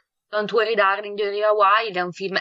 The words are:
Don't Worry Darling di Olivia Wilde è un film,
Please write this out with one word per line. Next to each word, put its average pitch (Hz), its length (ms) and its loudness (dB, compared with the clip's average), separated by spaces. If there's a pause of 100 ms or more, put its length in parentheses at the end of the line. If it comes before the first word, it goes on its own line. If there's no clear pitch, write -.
(280)
Don't 208 240 -4
Worry 220 240 0
Darling 202 400 0
di 208 60 -4
Olivia 208 320 0
Wilde 208 460 2
è 180 40 0
un 180 80 -6
film, 185 300 -8